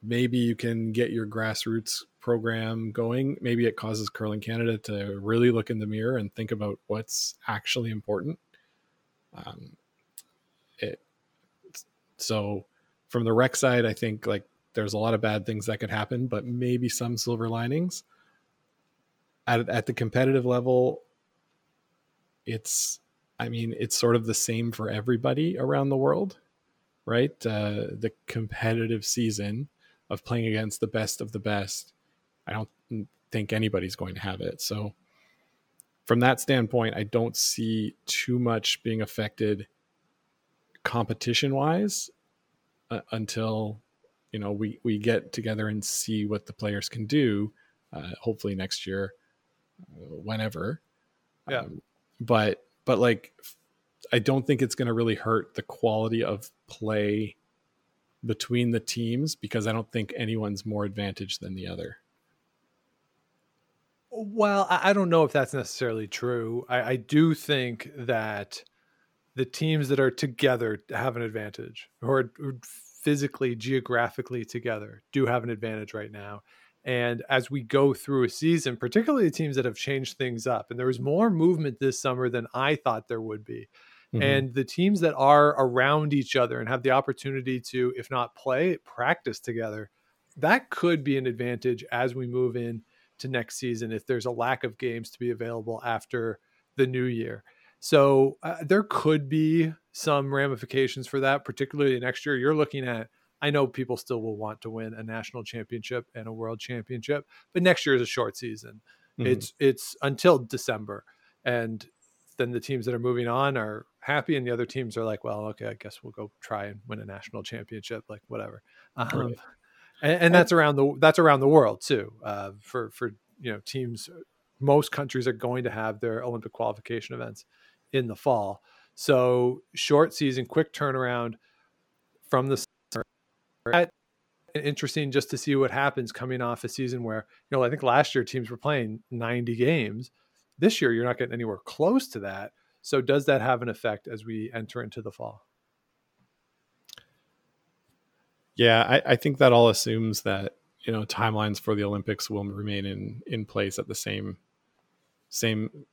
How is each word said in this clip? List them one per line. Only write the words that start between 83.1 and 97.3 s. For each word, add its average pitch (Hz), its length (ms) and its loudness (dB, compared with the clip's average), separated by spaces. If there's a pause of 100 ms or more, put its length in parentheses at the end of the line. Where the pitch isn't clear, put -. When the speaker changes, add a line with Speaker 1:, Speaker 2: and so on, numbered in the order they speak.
Speaker 2:
would 107 240 -8
be. 117 240 -12 (460)
Speaker 1:
Mm-hmm. 120 80 2
Speaker 2:
And 135 320 4
the 135 100 0
teams 185 360 2
that 160 140 4
are 143 340 8 (120)
around 139 540 4
each 139 220 0
other 123 240 2
and 113 80 -4
have 127 160 -2
the 131 80 4
opportunity 131 680 0
to, 127 360 -2
if 120 120 -12
not 123 280 -4
play, 147 420 0
practice 123 640 -2
together, 110 500 -8 (460)
that 190 340 2
could 170 320 2
be 135 160 0
an 131 80 -2
advantage 120 640 -2
as 120 240 0
we 127 120 -6
move 123 300 0
in 117 260 -6 (360)
to 135 100 -10
next 123 280 -4
season 117 340 -4
if 110 160 -6
there's 120 200 -2
a 123 40 0
lack 120 320 0
of 113 160 -6
games 117 320 -4
to - 80 -20
be 123 120 -2
available 113 540 -6
after 113 540 -4 (380)
the 135 100 6
new 127 180 -2
year. 113 380 -4 (380)